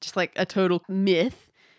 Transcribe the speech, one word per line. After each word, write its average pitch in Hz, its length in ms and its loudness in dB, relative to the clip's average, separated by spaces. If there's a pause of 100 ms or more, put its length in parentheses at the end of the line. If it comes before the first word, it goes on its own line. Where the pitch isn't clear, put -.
just, - 160 -12
like, 180 200 -2
a 185 80 0
total 180 440 0
myth, 190 600 0 (300)